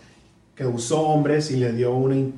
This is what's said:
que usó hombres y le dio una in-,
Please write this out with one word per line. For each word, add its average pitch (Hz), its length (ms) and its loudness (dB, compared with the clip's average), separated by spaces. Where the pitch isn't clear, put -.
que 139 100 -6
usó 123 360 -2
hombres 151 500 2
y 127 60 0
le 120 160 0
dio 123 200 0
una 135 220 0
in-, 135 220 -2